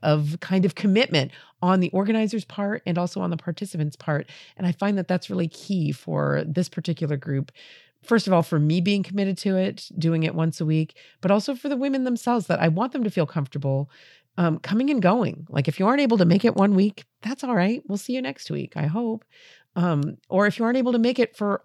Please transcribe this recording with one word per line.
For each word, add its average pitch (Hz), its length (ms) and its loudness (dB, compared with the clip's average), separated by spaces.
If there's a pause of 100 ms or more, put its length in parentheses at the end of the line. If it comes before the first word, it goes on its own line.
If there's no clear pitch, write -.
of 151 380 2
kind 185 260 2
of 170 80 0
commitment 185 580 2 (300)
on 185 180 4
the 180 120 0
organizer's 214 520 0
part 208 440 -6
and 175 100 0
also 180 240 -2
on 180 80 -2
the 170 80 -2
participant's 160 580 -6
part. - 320 -4 (300)
And 190 80 -4
I 180 60 2
find 202 260 -2
that 180 100 -4
that's 185 220 -2
really 180 180 -2
key 160 440 -2
for 143 520 -2
this 160 260 -2
particular 151 480 -4
group. 135 340 -4 (500)
First 233 240 2
of 190 80 0
all, 170 80 6
for 160 180 0
me 156 220 2
being 196 220 2
committed 190 360 -4
to 190 180 0
it, 190 380 -4
doing 165 280 0
it 156 100 -2
once 160 260 -2
a 165 60 -2
week, 156 320 0 (240)
but 180 80 0
also 208 240 2
for 262 160 -6
the 277 80 -2
women 269 260 0
themselves, 240 440 -2
that 170 120 0
I 170 80 4
want 196 260 0
them 262 100 -2
to 214 80 -2
feel 165 160 0
comfortable, 139 640 -4 (480)
um, 165 180 2
coming 247 320 -2
and 277 100 0
going. 180 480 0
Like, 135 200 -2
if 156 120 -2
you 190 60 0
aren't 269 160 2
able 233 160 4
to 185 80 6
make 180 180 4
it 233 120 4
one 196 180 4
week, 196 320 2 (160)
that's 254 220 -8
all 247 120 -2
right. 202 320 0
We'll 202 120 -4
see - 140 -6
you 254 100 -4
next 269 260 -10
week, 143 260 -6
I 151 120 -2
hope. 220 360 -4 (520)
Um, 160 420 0 (120)
or 196 160 2
if 208 140 0
you 226 60 0
aren't 240 120 0
able 247 140 0
to 240 80 2
make 240 180 2
it - 180 0
for 202 300 -2